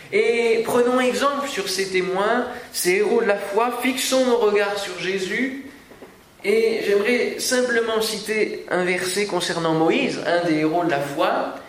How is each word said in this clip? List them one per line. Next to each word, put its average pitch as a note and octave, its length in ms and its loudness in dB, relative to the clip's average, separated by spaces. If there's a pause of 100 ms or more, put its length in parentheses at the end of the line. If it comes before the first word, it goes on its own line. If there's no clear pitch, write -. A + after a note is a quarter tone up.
(120)
Et A3+ 540 2
prenons B3 340 2
exemple C4 480 0
sur F#3+ 220 -4
ces F#3+ 200 -2
témoins, F#3+ 560 0 (280)
ces F3+ 220 2
héros G#3 260 2
de F#3+ 60 2
la G3+ 100 2
foi. A#3 440 0
Fixons C4 440 2
nos A#3+ 120 2
regards G#3 400 2
sur F3+ 220 -8
Jésus. G3 720 -4 (720)
Et A3 420 2
j'aimerais G#3+ 540 2
simplement A#3 600 0
citer G#3+ 680 -2
un F3+ 140 0
verset F3+ 440 -2
concernant E3+ 480 -2
Moïse, G3+ 500 2
un E3+ 200 0
des D#3 100 2
héros D#3 280 0
de D#3 80 0
la C#3 80 0
foi, D3 560 -2 (140)